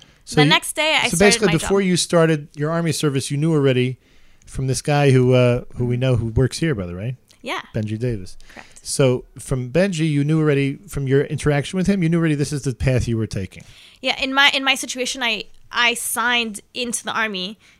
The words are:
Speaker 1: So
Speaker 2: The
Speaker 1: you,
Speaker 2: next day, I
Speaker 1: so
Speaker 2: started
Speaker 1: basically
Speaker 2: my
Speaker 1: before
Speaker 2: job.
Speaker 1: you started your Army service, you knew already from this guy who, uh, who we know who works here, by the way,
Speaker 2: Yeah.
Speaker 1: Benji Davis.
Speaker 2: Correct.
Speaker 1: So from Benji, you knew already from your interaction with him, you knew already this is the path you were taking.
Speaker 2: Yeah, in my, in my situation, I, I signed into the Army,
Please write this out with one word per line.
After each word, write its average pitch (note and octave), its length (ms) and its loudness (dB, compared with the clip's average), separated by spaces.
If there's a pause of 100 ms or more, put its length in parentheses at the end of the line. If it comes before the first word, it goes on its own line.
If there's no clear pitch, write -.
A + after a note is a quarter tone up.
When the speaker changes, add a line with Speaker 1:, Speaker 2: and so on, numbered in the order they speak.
(240)
Speaker 1:
So - 120 -8
Speaker 2:
The B3+ 80 6
Speaker 1:
you, C#4+ 60 4
Speaker 2:
next E4 240 0
day, D#4 200 0
I B3+ 140 0
Speaker 1:
so F3 80 -4
Speaker 2:
started - 100 0
Speaker 1:
basically A3 220 4
Speaker 2:
my G3+ 40 0
Speaker 1:
before F#3+ 280 0
Speaker 2:
job. G3 80 0
Speaker 1:
you F3+ 80 2
started D#3+ 580 2
your D3 160 -4
Army E3 220 -2
service, C#3 380 -2
you C#3+ 60 -4
knew D#3+ 160 0
already C3 460 2 (480)
from C3 200 -6
this B2+ 160 -2
guy C#3+ 280 4
who, B2+ 240 6
uh, B2 300 4 (120)
who B2 100 -2
we B2 100 -2
know B2+ 200 0
who A#2 100 -2
works A#2+ 320 0
here, D#3+ 160 0
by F#2+ 120 -6
the F2 80 -8
way, A#2 220 -8 (260)
Speaker 2:
Yeah. D4+ 180 -6 (140)
Speaker 1:
Benji A2 240 -4
Davis. A2+ 380 -6 (160)
Speaker 2:
Correct. - 340 -20
Speaker 1:
So B2+ 380 2 (140)
from B2 320 -6
Benji, E3 400 0
you C#3+ 140 0
knew D#3 160 2
already C#3 360 2
from - 300 -8
your C3+ 160 4
interaction C#3+ 540 -2
with F3+ 100 -2
him, G3 160 2
you D#3+ 60 2
knew E3+ 100 2
already D#3+ 160 2
this C#3+ 180 -2
is C#3 100 -4
the C3 120 -2
path B2+ 340 0
you A#2 80 0
were A2 100 -2
taking. - 380 -8 (360)
Speaker 2:
Yeah, C4 220 -2
in C4+ 120 -2
my, C#4 200 6
in C4+ 100 -2
my C4+ 100 2
situation, C4 480 -6
I, A3 220 -4 (260)
I A#3+ 240 2
signed A#3 680 -4 (140)
into A#3+ 300 -6
the - 80 -6
Army, G#3 460 -6 (220)